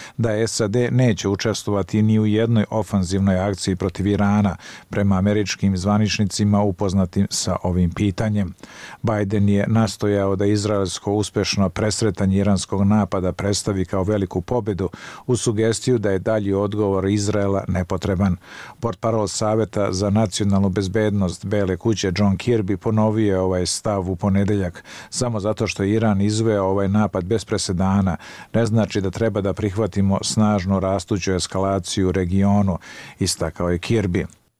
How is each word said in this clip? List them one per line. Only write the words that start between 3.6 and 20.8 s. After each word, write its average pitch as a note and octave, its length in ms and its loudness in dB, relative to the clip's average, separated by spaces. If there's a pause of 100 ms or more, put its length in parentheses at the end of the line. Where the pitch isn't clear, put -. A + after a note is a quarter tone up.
protiv F#2+ 300 -2
Irana, G2+ 500 2 (340)
prema G2+ 260 2
američkim G2+ 600 0
zvaničnicima G#2 880 2
upoznatim G2 680 0
sa - 320 -4
ovim F2+ 280 2
pitanjem. G#2 640 -2 (480)
Biden G#2 460 2
je G2+ 200 4
nastojao G#2 680 2
da G2+ 100 0
izraelsko G2+ 680 0
uspešno G2+ 560 0
presretanje G2+ 680 0
iranskog G2 480 0
napada G2 480 2
predstavi G2 520 -2
kao F#2+ 180 -2
veliku G2 380 0
pobedu, G2+ 480 -2 (380)
uz B2 140 0
sugestiju A2+ 580 0
da G#2 120 0
je F#2+ 80 0
dalji G2+ 340 0
odgovor G2 540 0
Izraela G2+ 640 0
nepotreban. F#2 680 0 (440)
Portparol A2 460 -2
Saveta G#2+ 680 0
za F#2+ 180 0
nacionalnu G#2 380 0 (200)
bezbednost G2 800 0